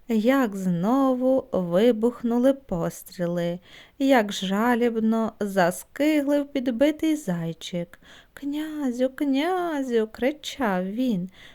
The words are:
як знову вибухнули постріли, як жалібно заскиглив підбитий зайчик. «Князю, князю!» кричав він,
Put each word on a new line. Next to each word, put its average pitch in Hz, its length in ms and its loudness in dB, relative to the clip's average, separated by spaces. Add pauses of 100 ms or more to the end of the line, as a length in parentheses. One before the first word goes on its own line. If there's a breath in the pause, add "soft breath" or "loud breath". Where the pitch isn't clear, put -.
як 226 480 2
знову 254 960 2
вибухнули 233 1040 2
постріли, 175 1080 -4 (400 loud breath)
як 247 340 4
жалібно 226 1080 0
заскиглив 277 1080 0
підбитий 285 680 0
зайчик. 170 840 -6 (340 loud breath)
«Князю, 285 760 -4
князю!» 277 1040 -2
кричав 233 720 -2
він, 202 440 -2 (240 loud breath)